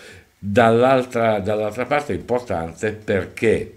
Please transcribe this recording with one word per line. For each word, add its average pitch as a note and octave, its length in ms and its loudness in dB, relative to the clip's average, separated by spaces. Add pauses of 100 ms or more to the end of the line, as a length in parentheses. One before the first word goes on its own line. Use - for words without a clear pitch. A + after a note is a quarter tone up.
(380)
Dall'altra, A2+ 1000 2
dall'altra G#2+ 460 -2
parte C#3+ 280 -2
è - 40 -2
importante F2 760 -4
perché - 840 -2